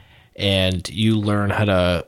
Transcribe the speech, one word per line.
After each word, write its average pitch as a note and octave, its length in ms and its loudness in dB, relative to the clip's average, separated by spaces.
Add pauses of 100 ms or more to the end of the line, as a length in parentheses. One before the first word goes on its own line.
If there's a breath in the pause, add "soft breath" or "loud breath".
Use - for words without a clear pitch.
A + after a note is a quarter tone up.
(400 soft breath)
and F#2 500 0
you A2 300 0
learn G#2 320 0
how A2 140 0
to F2+ 420 0